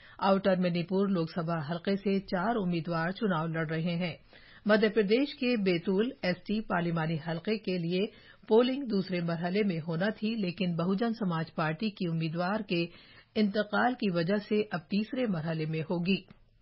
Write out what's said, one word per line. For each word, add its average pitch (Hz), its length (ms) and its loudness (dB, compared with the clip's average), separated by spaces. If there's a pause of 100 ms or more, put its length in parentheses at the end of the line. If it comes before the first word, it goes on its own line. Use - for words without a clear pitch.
(240)
आउटर 196 360 4
मणिपुर 180 500 2
लोकसभा 165 540 -2
हलके 170 340 -2
से 196 300 0
चार 190 300 0
उम्मीदवार 170 540 -2
चुनाव 175 380 0
लड़ 160 180 -2
रहे 165 300 -2
हैं। 175 180 -4 (520)
मध्य 208 220 6
प्रदेश 220 440 2
के 247 300 0
बैतूल 190 480 2 (140)
एसटी 185 340 -2 (100)
पार्लिमानी 165 480 0
हलके 165 400 -4
के 185 200 -4
लिए 180 280 0 (440)
पोलिंग 247 360 4
दूसरे 185 380 -2
मरहले 175 400 -2
में 175 160 0
होना 165 320 -2
थी, 214 240 -4
लेकिन 180 400 -2
बहुजन 196 400 0
समाज 165 420 -2
पार्टी 165 320 -2
की 202 180 -4
उम्मीदवार 165 640 -2
के 170 120 0 (540)
इंतकाल 214 580 2
की 220 180 -2
वजह 170 280 2
से 208 220 0 (120)
अब 170 160 -8
तीसरे 220 380 -2
मरहले 160 380 -2
में 156 160 -2
होगी। 175 360 0 (440)